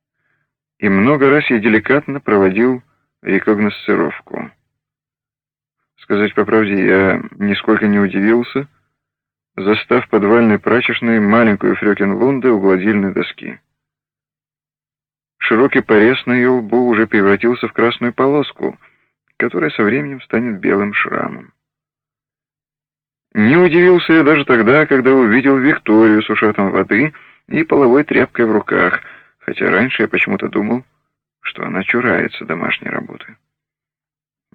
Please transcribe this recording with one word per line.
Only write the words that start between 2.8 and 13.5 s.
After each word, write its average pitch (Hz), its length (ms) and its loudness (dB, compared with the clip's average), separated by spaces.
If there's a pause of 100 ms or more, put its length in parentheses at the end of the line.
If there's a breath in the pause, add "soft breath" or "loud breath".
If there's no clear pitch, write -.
рекогносцировку. 98 1300 -2 (1500)
Сказать 104 360 -4
по 104 120 0
правде, 101 400 0
я 95 360 2 (100)
нисколько 101 560 -2
не 101 120 2
удивился, 110 680 0 (880)
застав 113 500 -2
в - 40 -20
подвальной 107 500 2
прачечной 117 600 0
маленькую 104 560 2
Фрёкин 101 380 -2
Лунде 127 360 0
у 110 100 2
гладильной 98 540 0
доски. - 460 -8 (1800)